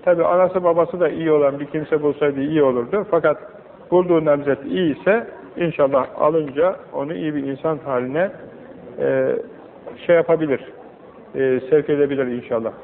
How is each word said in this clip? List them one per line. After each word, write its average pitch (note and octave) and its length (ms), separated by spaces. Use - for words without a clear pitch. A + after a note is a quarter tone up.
Tabii E3+ 220
anası F3+ 400
babası E3+ 360
da E3 80
iyi D#3+ 240
olan C#3+ 280
bir C#3+ 60
kimse D3+ 360
bulsaydı C#3+ 380
iyi D3+ 220
olurdu. C3 480
Fakat D#3 280
bulduğu F3 340
namzet C#3+ 400
iyi E3+ 360
ise A3 260
inşallah C#3+ 500
alınca D#3 560
onu C#3+ 220
iyi D3+ 200
bir C#3 100
insan C#3 400
haline, C#3 460
e, C3+ 380
şey F3 100
yapabilir, D#3+ 440
e, C3 260
sevk D3+ 200
edebilir C#3 360
inşallah. A#2+ 460